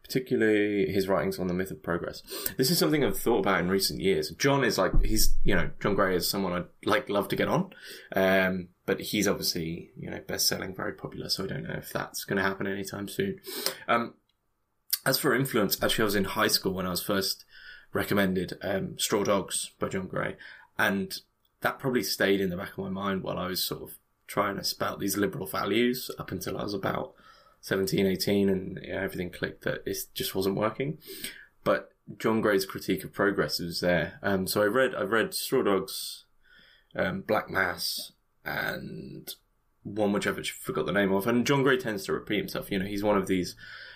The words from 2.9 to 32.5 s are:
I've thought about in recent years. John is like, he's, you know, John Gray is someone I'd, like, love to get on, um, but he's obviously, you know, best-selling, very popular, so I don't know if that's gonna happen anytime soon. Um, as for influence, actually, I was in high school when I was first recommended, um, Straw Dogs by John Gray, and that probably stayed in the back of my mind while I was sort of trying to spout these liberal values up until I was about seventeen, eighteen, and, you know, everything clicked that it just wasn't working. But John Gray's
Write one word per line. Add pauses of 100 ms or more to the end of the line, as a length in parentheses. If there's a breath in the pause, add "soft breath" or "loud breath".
I've
thought
about
in
recent
years.
John
is
like,
he's,
you
know,
John
Gray
is
someone
I'd,
like,
love
to
get
on, (420 loud breath)
um, (180)
but
he's
obviously,
you
know,
best-selling,
very
popular,
so
I
don't
know
if
that's
gonna
happen
anytime
soon. (480 loud breath)
Um, (960)
as
for
influence,
actually,
I
was
in
high
school
when
I
was
first (480 loud breath)
recommended,
um,
Straw
Dogs
by
John
Gray, (420 loud breath)
and (420)
that
probably
stayed
in
the
back
of
my
mind
while
I
was
sort
of (300)
trying
to
spout
these
liberal
values
up
until
I
was
about (460 loud breath)
seventeen,
eighteen,
and,
you
know,
everything
clicked
that
it (160)
just
wasn't
working. (680 loud breath)
But (260)
John
Gray's